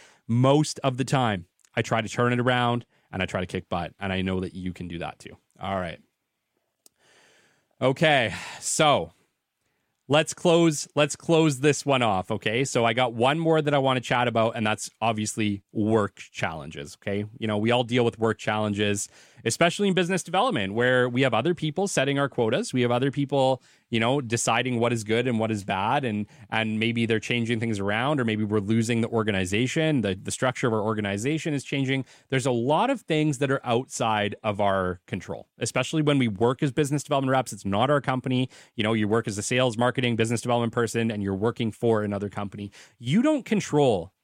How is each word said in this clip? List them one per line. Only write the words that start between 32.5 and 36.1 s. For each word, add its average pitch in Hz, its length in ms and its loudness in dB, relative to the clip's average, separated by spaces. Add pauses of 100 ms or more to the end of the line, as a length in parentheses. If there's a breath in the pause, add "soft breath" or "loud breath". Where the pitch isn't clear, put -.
lot 147 380 2
of 269 120 -2
things 156 360 0
that 135 120 -2
are 135 140 0
outside 113 800 0
of 104 160 -2
our 95 480 2
control, 85 400 -10 (100)
especially 131 440 -2
when 143 160 2